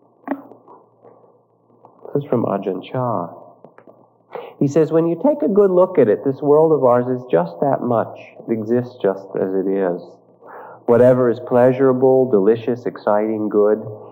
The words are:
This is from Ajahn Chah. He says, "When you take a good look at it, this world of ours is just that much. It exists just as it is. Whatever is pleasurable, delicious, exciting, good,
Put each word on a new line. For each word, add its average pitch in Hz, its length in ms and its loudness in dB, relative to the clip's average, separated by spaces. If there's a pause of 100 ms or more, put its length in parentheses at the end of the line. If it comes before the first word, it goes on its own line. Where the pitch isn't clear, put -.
(2250)
This 143 80 -2
is - 80 -12
from 120 140 0
Ajahn 98 400 -4
Chah. 113 500 -6 (1300)
He 143 80 0
says, 151 240 0
"When 165 160 2
you 170 120 -2
take 294 220 0
a 302 60 0
good 196 240 2
look 180 260 2
at 120 100 4
it, - 160 0
this 135 160 -4
world 156 300 4
of 139 140 0
ours 123 240 2
is 127 200 -6
just 170 320 -2
that 139 220 -2
much. 113 380 -4 (260)
It - 60 -4
exists 117 500 -4
just 95 320 -2
as 95 200 -4
it 95 120 -2
is. 95 340 -2 (880)
Whatever 123 440 4
is 113 100 -4
pleasurable, 131 920 2
delicious, 113 560 0
exciting, 107 640 -2
good, 107 340 0 (300)